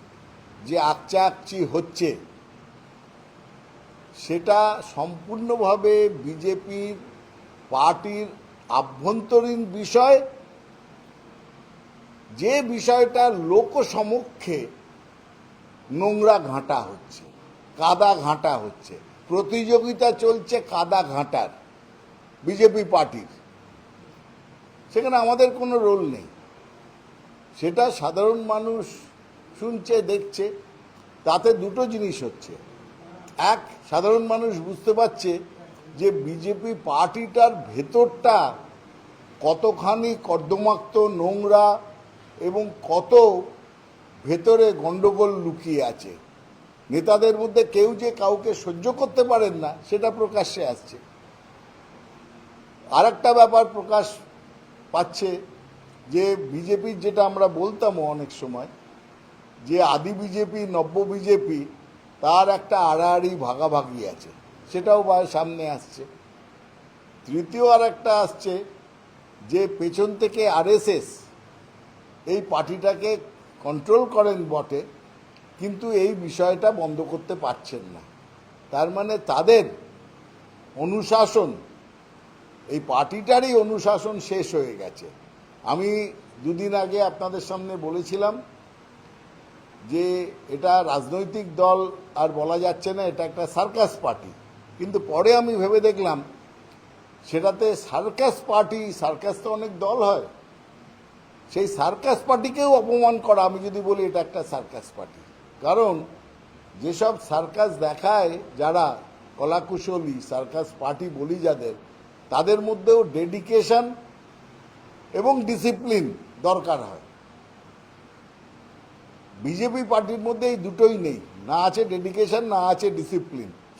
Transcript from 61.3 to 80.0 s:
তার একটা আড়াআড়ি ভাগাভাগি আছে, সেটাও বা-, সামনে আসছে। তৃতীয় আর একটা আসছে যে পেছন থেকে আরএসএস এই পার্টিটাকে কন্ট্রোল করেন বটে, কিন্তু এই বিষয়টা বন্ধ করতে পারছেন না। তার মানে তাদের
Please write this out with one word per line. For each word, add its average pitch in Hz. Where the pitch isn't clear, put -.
তার 180
একটা 196
আড়াআড়ি 175
ভাগাভাগি 131
আছে, 90
সেটাও 202
বা-, 185
সামনে 165
আসছে। 135
তৃতীয় 233
আর 233
একটা 226
আসছে 190
যে 175
পেছন 170
থেকে 214
আরএসএস 175
এই 190
পার্টিটাকে 180
কন্ট্রোল 156
করেন 208
বটে, 147
কিন্তু 202
এই 202
বিষয়টা 180
বন্ধ 160
করতে 165
পারছেন 123
না। 85
তার 156
মানে 208
তাদের 180